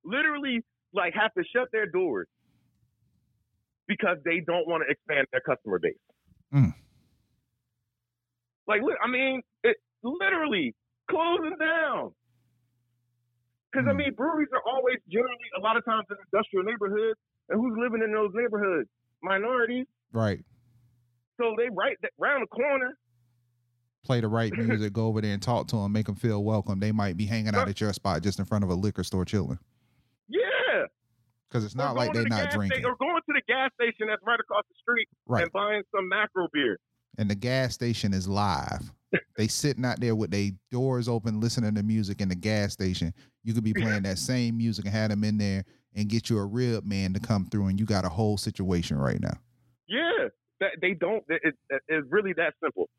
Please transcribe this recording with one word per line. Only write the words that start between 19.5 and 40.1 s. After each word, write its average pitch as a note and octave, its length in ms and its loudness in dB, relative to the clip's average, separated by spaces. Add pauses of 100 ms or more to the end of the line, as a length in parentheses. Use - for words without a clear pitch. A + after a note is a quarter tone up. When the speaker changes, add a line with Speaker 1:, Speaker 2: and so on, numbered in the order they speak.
Speaker 2:
Right. A2 320 0 (960)
Speaker 1:
So A3+ 180 0
they A#3+ 120 0
right G#3 320 -2
th-, - 160 -8
round B3+ 260 0
the - 40 -6
corner. C4+ 500 -2 (1040)
Speaker 2:
Play A#2+ 180 2
the A2 80 0
right A2+ 240 0
Speaker 1:
<laughs> - 20 -6
Speaker 2:
music, G#2+ 380 0
go A2 140 0
over G#2+ 140 0
there G#2 120 0
and G2+ 100 -4
talk A#2+ 240 0
to A#2+ 160 -2
'em, G2+ 80 -2
make G#2+ 160 0
'em G2+ 80 -4
feel G#2 280 0
welcome. G#2 360 0
They G#2+ 140 0
might G2+ 240 0
be G#2 80 0
hanging A2 300 0
out - 0 -
Speaker 1:
Right. A#2+ 120 2
Speaker 2:
at G2 140 -4
your G#2+ 120 0
spot E2+ 300 -2
just G2+ 160 0
in F#2+ 60 -2
front G#2 180 0
of F#2 60 0
a F2+ 60 2
liquor F#2+ 280 -2
store F#2 220 0
chilling. - 340 -2 (680)
Speaker 1:
Yeah. G#4 560 0 (640)
Speaker 2:
'Cause A#2 160 -2
it's G#2 120 -10
Speaker 1:
Or - 0 -
Speaker 2:
not C3 180 -2
like A#2+ 120 2
Speaker 1:
going A2 60 -2
to A#2 60 0
Speaker 2:
they A2+ 60 2
Speaker 1:
the A2 40 0
Speaker 2:
not G#2+ 140 2
Speaker 1:
gas - 100 -2
sta-, - 40 0
Speaker 2:
drinking. A3+ 280 0
Speaker 1:
or B3 100 0
going E4 260 0
to D4+ 120 -4
the C4+ 140 2
gas C4 260 0
station A3+ 340 -2
that's G#3+ 160 -2
right A#3 160 0
across G#3 280 0
the - 80 -20
street A#3 320 -2 (180)
Speaker 2:
Right. A#2+ 180 2
Speaker 1:
and E3+ 80 -2
buying G#3 320 -2 (120)
some G3 140 0
macro F#3+ 440 0
beer. B2+ 240 2 (400)
Speaker 2:
And G#2 120 0
the G#2 60 0
gas B2 380 0
station A2+ 400 0
is F#2 140 -2
live. G2 640 0 (200)
Speaker 1:
<laughs> - 260 -4
Speaker 2:
They A2 100 2
sitting B2+ 380 0
out A#2+ 140 0
there A2+ 160 2